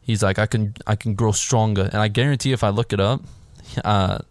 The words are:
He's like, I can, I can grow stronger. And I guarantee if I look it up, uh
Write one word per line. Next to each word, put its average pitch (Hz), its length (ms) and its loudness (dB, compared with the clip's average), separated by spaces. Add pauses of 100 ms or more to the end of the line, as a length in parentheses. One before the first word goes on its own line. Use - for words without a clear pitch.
He's 107 200 0
like, 95 160 2
I 107 80 2
can, 107 280 -2 (120)
I 107 100 0
can 107 180 -4
grow 110 180 2
stronger. 110 500 2 (100)
And - 40 -4
I 107 120 2
guarantee 131 440 0
if 123 120 0
I 107 60 4
look 104 220 -2
it 101 80 0
up, 104 220 2 (600)
uh 95 340 2 (120)